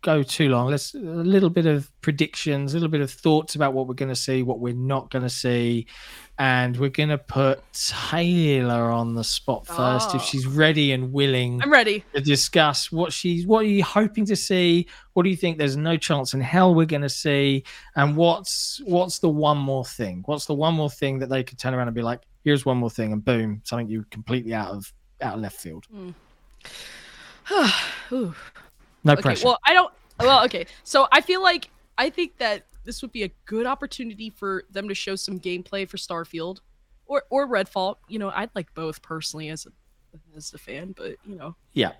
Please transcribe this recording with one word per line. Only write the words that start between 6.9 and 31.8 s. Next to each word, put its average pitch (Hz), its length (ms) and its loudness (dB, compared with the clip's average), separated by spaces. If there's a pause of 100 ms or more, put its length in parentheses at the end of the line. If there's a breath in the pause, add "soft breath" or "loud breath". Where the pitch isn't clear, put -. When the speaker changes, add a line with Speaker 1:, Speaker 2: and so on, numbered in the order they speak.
Speaker 1:
put 135 440 0 (120)
Taylor 139 1200 0
on 117 240 -2
the 113 80 -4
spot - 440 -4
first, 127 480 0
if 127 60 0
Speaker 2:
Oh. - 40 -4
Speaker 1:
she's 131 220 -4
ready 151 460 4
and 127 200 -4
willing 127 480 0
Speaker 2:
I'm 285 100 2
ready. 214 320 4 (100)
Speaker 1:
to 143 80 -2
discuss 143 720 2
what 165 200 -2
she's, 175 320 -2
what 220 200 4
are - 20 0
you 202 160 2
hoping 208 420 0
to 202 100 0
see? 175 520 2 (260 loud breath)
What 180 100 4
do 185 60 4
you 185 60 0
think 165 220 -2
there's 143 200 0
no 160 200 0
chance 143 360 -2
in 135 80 -2
hell 175 340 6
we're 160 100 6
gonna 143 240 -2
see? 139 540 0 (320 loud breath)
And 147 200 4
what's, 170 720 0
what's 180 340 0
the 175 100 2
one 147 280 2
more 135 280 -2
thing? 92 400 -6
What's 147 200 -4
the - 100 -4
one 156 200 2
more 156 140 0
thing 135 300 -4
that 131 100 -6
they 131 140 -2
could - 160 -12
turn 131 140 -4
around 127 140 -2
and 117 80 -6
be 120 80 -4
like, 117 180 -4 (220)
"Here's 143 220 2
one 127 120 2
more 120 120 0
thing," 110 240 -4
and 107 100 -4
boom, 110 420 0
something 117 240 -6
you 110 220 -6
completely 113 420 -6
out 104 180 -4
of, 98 200 -12 (300)
out 113 140 -6
of 110 60 -8
left 101 180 -10
field? 80 320 -14
Speaker 2:
Hmm. 190 180 -14 (1400 loud breath)
<sighs> - 640 0
Ooh. 233 220 -4 (720 loud breath)
Speaker 1:
No 147 100 8
Speaker 2:
Okay, 143 80 4
Speaker 1:
pressure. 135 260 0
Speaker 2:
well, 247 180 2
I 294 80 8
don't, 359 180 6 (280)
well, 247 260 8
okay. 190 200 -4 (180 loud breath)
So 269 280 4
I 294 100 8
feel 370 200 0
like, 349 280 2 (280)